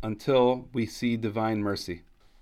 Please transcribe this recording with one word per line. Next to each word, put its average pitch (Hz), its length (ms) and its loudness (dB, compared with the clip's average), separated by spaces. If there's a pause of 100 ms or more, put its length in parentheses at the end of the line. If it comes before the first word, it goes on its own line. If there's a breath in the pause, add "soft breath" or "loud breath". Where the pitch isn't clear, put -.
until 123 680 2
we 113 120 0
see 117 320 -2
divine 110 460 -2
mercy. 95 400 -4 (400)